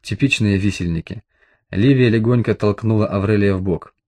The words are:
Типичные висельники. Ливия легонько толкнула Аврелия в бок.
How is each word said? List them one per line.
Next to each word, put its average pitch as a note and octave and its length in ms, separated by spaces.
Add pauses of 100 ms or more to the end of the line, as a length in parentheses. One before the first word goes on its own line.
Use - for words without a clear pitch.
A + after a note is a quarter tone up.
Типичные G#2 560
висельники. F#2 680 (480)
Ливия B2+ 380
легонько A2+ 460
толкнула G#2+ 540
Аврелия G2+ 460
в F#2 80
бок. F2+ 320 (140)